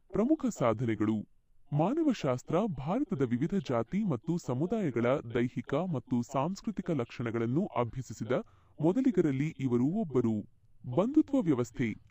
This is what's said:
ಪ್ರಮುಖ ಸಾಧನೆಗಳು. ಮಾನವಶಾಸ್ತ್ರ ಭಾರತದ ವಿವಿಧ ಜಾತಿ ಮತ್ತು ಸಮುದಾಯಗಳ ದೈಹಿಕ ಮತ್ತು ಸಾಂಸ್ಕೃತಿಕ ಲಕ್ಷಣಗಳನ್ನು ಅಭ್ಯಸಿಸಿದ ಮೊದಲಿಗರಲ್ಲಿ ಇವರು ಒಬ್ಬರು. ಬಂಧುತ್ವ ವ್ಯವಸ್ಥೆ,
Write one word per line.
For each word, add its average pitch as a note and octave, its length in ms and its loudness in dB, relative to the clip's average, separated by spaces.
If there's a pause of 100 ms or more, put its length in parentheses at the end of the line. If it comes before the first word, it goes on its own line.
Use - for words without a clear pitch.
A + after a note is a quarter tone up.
(120)
ಪ್ರಮುಖ C#4 340 2
ಸಾಧನೆಗಳು. A2 840 0 (460)
ಮಾನವಶಾಸ್ತ್ರ E3+ 840 0
ಭಾರತದ F#3 600 -2
ವಿವಿಧ B2 320 0 (160)
ಜಾತಿ C3 340 0
ಮತ್ತು E3 340 -2
ಸಮುದಾಯಗಳ C#3+ 680 -2 (280)
ದೈಹಿಕ B2 400 -2
ಮತ್ತು C3+ 480 -2
ಸಾಂಸ್ಕೃತಿಕ F3+ 720 -4
ಲಕ್ಷಣಗಳನ್ನು A#2+ 720 -2
ಅಭ್ಯಸಿಸಿದ A#2 680 -4 (500)
ಮೊದಲಿಗರಲ್ಲಿ E3 800 2
ಇವರು A#2+ 260 2
ಒಬ್ಬರು. C3 560 0 (540)
ಬಂಧುತ್ವ C4+ 460 4
ವ್ಯವಸ್ಥೆ, B2 520 0 (180)